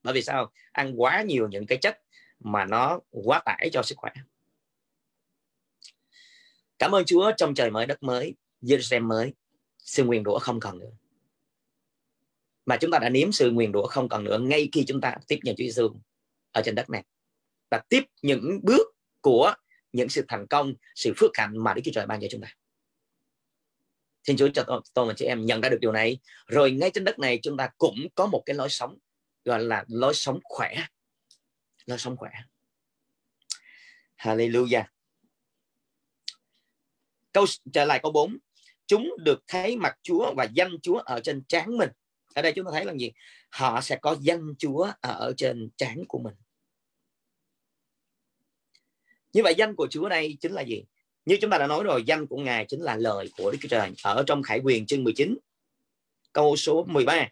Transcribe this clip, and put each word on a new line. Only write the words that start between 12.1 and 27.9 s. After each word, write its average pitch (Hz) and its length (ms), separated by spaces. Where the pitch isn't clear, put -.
Mà 120 140
chúng 160 100
ta 160 80
đã 120 100
nếm 147 220
sự 123 200
nguyền 113 220
rủa 101 140
không - 220
còn 107 140
nữa 101 160
ngay 143 320
khi 151 160
chúng 139 140
ta 127 140
tiếp 147 160
nhận 117 120
Chúa 123 80
Giêsu 113 320
ở 110 140
trên 110 100
đất 123 140
này. 104 140
Và 113 180
tiếp 269 140
những 143 420
bước 285 240
của 139 320
những 123 180
sự 139 180
thành 104 200
công, 143 260
sự 110 220
phước 220 160
hạnh 107 300
mà 104 100
Đức 117 120
Chúa - 80
Trời 104 120
ban 107 160
cho 104 100
chúng 107 100
ta. 104 60
Xin 139 140
Chúa 139 160
cho 127 140
tôi, 127 140
tôi 123 140
và 107 60
chị 131 120
em 117 200
nhận 113 160
ra 107 80
được 120 120
điều 110 100
này. 113 280
Rồi 135 240
ngay 160 220
trên 196 100
đất - 160
này 123 240
chúng 143 140
ta 131 200
cũng 175 380